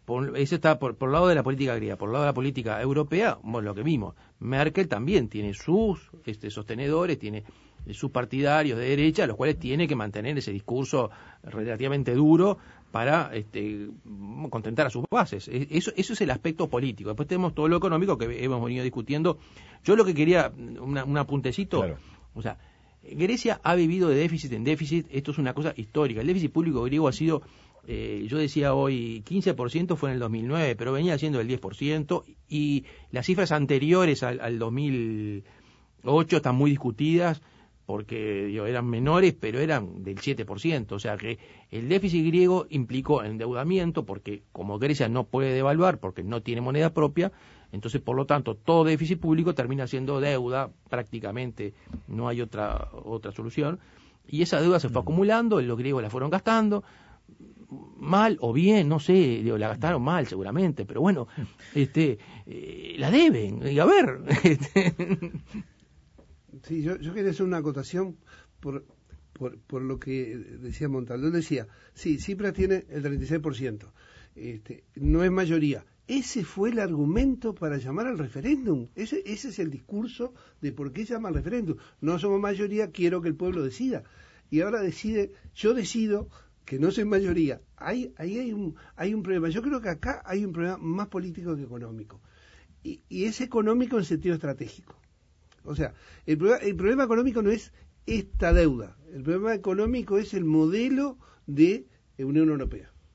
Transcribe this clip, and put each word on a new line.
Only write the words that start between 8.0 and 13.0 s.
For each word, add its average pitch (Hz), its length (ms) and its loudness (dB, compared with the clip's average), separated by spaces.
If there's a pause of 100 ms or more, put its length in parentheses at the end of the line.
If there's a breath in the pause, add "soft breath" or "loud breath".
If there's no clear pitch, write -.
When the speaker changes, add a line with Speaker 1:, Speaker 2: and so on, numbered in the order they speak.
Speaker 1:
partidarios 135 680 0
de 123 100 -2
derecha, 156 380 4
los 107 100 -2
cuales 151 220 0
tiene 147 300 0
que 143 80 0
mantener 107 400 -4
ese 113 160 -6
discurso 120 580 -2 (320 loud breath)
relativamente 120 680 -4
duro 160 460 6 (320 loud breath)
para, 127 440 2